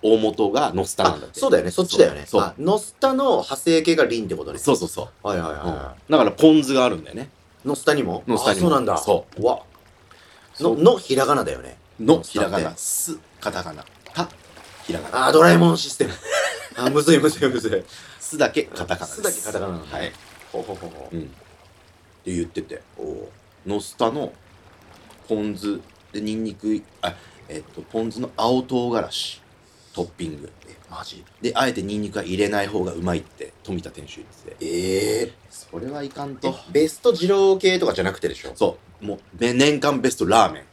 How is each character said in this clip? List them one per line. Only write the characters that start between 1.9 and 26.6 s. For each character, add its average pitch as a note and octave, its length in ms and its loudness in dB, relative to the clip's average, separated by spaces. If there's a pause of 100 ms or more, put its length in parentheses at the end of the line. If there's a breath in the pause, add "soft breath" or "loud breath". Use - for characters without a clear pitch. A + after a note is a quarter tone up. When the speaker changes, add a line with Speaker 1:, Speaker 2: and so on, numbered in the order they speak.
Speaker 2:
だ - 100 8
よ G#2 60 -2
ね。 D3 140 -12
Speaker 1:
そ - 120 2
う。 - 20 2
そ G2 60 0
う。 - 20 -6
Speaker 2:
あ、 - 100 -14
ノ F3+ 180 2
ス - 220 -8
タ C4+ 140 2
の C4+ 160 0
派 C#3 260 0
生 D#3+ 280 2
形 E3 120 2
が D#3 80 4
林 A#2 220 -2
っ - 20 -8
て F2 80 -6
こ D#2 80 -10
と D2 80 -10
ね。 D2 80 -12
Speaker 1:
そ C#3 140 4
う - 20 6
そ F2+ 100 -4
う E2 40 -6
そ - 140 -8 (200)
う。 - 40 -4
Speaker 2:
は G#2 60 -2
い F2+ 60 -2
は E2 80 -4
い D#2 40 -6
は D2+ 40 -8
い D2 40 -12
は D2+ 60 -8
い。 F2+ 40 -2
Speaker 1:
う - 20 -4
ん。 C#2 400 -8
だ D#3 60 4
か B2+ 80 6
ら G2 80 2
ポ D#3 180 8
ン D#3 100 8
酢 C#3 120 -2
が B2+ 100 4
あ B2 60 4
る F#2+ 80 -4
ん D#2+ 60 -12
だ D2 80 -18
よ D#2 40 -14
ね。 C3+ 140 -10 (360)
Speaker 2:
ノ C#3 100 -2
ス - 80 -14
タ D3 120 4
に C#3 80 0
も？ F#2 240 -6
Speaker 1:
ノ A2+ 100 0
ス - 80 -2
タ G#2+ 80 4
に F#2+ 80 0
も。 F3 60 4
Speaker 2:
あ、 - 20 6
そ D3+ 60 4
う C3+ 40 4
な - 0 -
ん A#2+ 60 -2
だ。 F#2 120 0
Speaker 1:
そ - 280 0 (120)
う。 G#2 80 -4
Speaker 2:
わ。 B2+ 180 0 (920 soft breath)
Speaker 1:
そ E3 200 0
う。 C#3+ 40 -2
Speaker 2:
の、 F3 160 6
の - 40 2
ひ C3 180 -2
ら C3+ 100 2
が C#3 100 2
な B2+ 80 0
だ D2 80 -4
よ B1+ 80 -8
ね。 B1+ 180 -18 (220)
Speaker 1:
の、 C#3+ 180 6
Speaker 2:
ノ E3+ 60 -6
ス - 100 -16
タ G3+ 80 0
っ - 20 2
て。 F3 60 -2
Speaker 1:
ひ F3+ 40 -6
ら G3 100 0
が - 60 -4
な。 E3+ 80 -14
す、 - 400 -6 (240)
カ G#2 100 -4
タ F#2 120 -8
カ D#2+ 100 -12
ナ。 C#2+ 100 -18 (300)
た、 D#3+ 160 -4 (560)
ひ - 80 -8
ら D#3+ 80 -6
が D3+ 80 -12
な。 C3 180 0
Speaker 2:
あ - 20 4
ー、 - 40 2
ド D#3 80 10
ラ E3+ 100 10
え E3+ 60 10
も E3+ 140 8
ん E3 60 2
シ D3 120 -6
ス - 80 -10
テ C3 80 2
ム。 - 80 -8 (320)
<laughs> - 320 -8
あ、 B2 120 0
む D3 120 2
ず D#3 120 6
い C#3+ 60 8
む D3 100 4
ず - 140 -2
い C3+ 60 4
む B2 100 -2
ず G#2+ 160 -2
い。 F#2 80 -2 (360 loud breath)
Speaker 1:
す - 180 -10
だ C#3+ 140 2
け D3 120 0
カ - 220 -8
タ F2+ 100 -4
カ F2+ 100 -10
ナ - 20 -14
で - 40 -14
す。 - 40 -12
Speaker 2:
す A3 80 -12
だ G3+ 80 0
け - 100 -8
カ G#2+ 100 -10
タ G#2 80 -4
カ G2 80 -6
ナ F#2+ 60 -6
な E2 100 -10
ん C#2+ 60 -18
だ。 D2 80 -10
Speaker 1:
は C#2+ 60 -6
い。 - 80 -8 (400)
Speaker 2:
ほ A#2 80 -8
う A2+ 40 -10
ほ G#2 100 -10
う - 20 -10
ほ E2+ 120 -14
う - 40 -12
ほ D2 200 -18
う。 F2 40 -12
Speaker 1:
う E2+ 40 -6
ん。 D#2 40 -10
っ - 20 -12 (960)
て F#2 100 -8
言 E2+ 100 -4
っ - 20 -4
て - 160 -10
て。 - 200 -14 (160)
Speaker 2:
お - 60 -12
う。 B1+ 260 -12 (360)
Speaker 1:
ノ G2+ 160 -6
ス - 160 -18
タ A2+ 140 2
の C3 200 -6 (960)
ポ A2 140 -2
ン G#2 160 -6
酢 G2+ 220 -6 (340)
で G#2+ 80 -8
ニ G#2+ 140 -6
ン A2 80 -6
ニ G#2+ 100 -8
ク、 G#2+ 280 -4 (200)